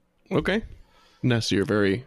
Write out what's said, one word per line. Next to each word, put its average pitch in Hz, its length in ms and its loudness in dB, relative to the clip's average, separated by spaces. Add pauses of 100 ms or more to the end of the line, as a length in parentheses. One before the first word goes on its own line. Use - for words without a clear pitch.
(300)
Okay. 185 320 -2 (600)
Ness, 117 280 0
you're 98 140 2
very, 101 420 0